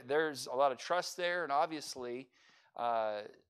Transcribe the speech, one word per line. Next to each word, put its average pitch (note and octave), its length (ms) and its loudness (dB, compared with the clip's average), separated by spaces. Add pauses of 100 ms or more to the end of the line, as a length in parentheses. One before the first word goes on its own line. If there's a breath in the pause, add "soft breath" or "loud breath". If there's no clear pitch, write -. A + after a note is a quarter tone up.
there's C#3+ 420 2
a B2+ 80 -4
lot C3+ 180 6
of A#2+ 40 -4
trust - 380 -2
there, F3 280 0
and C#3 100 -2
obviously, C3+ 720 -2 (480 soft breath)
uh, A2 460 0 (280)